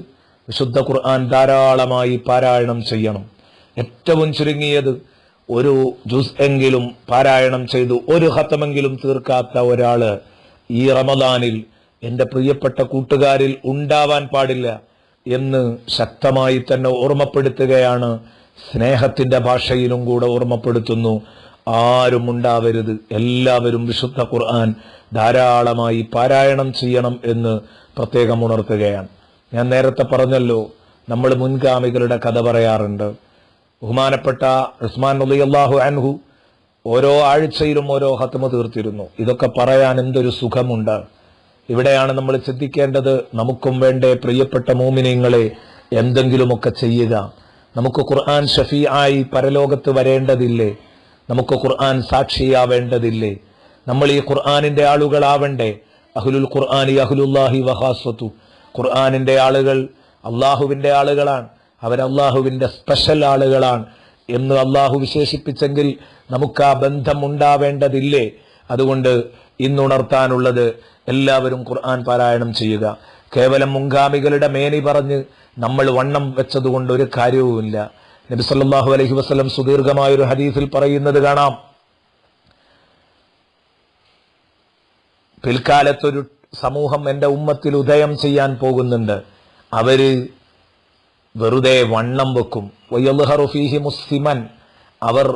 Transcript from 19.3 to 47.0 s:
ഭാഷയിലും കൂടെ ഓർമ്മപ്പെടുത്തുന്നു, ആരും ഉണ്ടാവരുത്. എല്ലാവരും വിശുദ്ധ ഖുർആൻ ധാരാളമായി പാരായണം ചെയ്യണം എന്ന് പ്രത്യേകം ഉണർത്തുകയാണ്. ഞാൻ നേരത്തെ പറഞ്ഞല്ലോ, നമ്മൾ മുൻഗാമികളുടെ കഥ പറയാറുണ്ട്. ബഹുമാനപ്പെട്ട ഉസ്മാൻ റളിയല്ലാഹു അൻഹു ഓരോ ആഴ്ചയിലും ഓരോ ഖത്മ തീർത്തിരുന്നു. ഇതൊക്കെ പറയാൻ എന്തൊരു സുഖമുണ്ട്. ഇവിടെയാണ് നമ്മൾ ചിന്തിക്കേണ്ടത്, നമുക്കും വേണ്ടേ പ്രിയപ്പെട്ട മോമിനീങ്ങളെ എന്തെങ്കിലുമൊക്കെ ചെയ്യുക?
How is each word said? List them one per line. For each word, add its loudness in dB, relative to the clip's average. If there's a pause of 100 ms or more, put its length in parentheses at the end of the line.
ഭാഷയിലും 0
കൂടെ 0
ഓർമ്മപ്പെടുത്തുന്നു, -2 (680)
ആരും 2
ഉണ്ടാവരുത്. 0 (180)
എല്ലാവരും 0
വിശുദ്ധ -6 (140)
ഖുർആൻ 0 (480)
ധാരാളമായി 2 (120)
പാരായണം 2
ചെയ്യണം -2 (100)
എന്ന് -2 (440)
പ്രത്യേകം 0
ഉണർത്തുകയാണ്. -2 (420)
ഞാൻ -2
നേരത്തെ 2
പറഞ്ഞല്ലോ, 2 (480)
നമ്മൾ 0 (120)
മുൻഗാമികളുടെ 0
കഥ -2 (100)
പറയാറുണ്ട്. 0 (760)
ബഹുമാനപ്പെട്ട -2 (420)
ഉസ്മാൻ -2
റളിയല്ലാഹു 2 (120)
അൻഹു -2 (720)
ഓരോ 4 (180)
ആഴ്ചയിലും 0
ഓരോ 0 (120)
ഖത്മ -4
തീർത്തിരുന്നു. -6 (140)
ഇതൊക്കെ 0 (100)
പറയാൻ 4
എന്തൊരു 0
സുഖമുണ്ട്. -2 (720)
ഇവിടെയാണ് 2
നമ്മൾ -2 (140)
ചിന്തിക്കേണ്ടത്, -2 (260)
നമുക്കും -2
വേണ്ടേ 4 (120)
പ്രിയപ്പെട്ട 0
മോമിനീങ്ങളെ 2 (580)
എന്തെങ്കിലുമൊക്കെ 2 (100)
ചെയ്യുക? 2 (600)